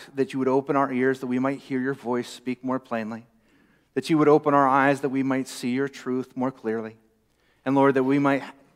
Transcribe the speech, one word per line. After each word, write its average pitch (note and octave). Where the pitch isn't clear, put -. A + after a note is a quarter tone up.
that C3+
you C3+
would B2+
open C#3
our C3+
ears C3
that C3
we B2
might C3+
hear C3
your C#3
voice A#2+
speak -
more B2+
plainly, A2+
that C3+
you D#3+
would D3
open D3
our C#3
eyes C3+
that C#3+
we C3+
might C3
see -
your C3+
truth B2+
more B2+
clearly. A2
And C3+
Lord, C#3
that C3
we C#3
might C#3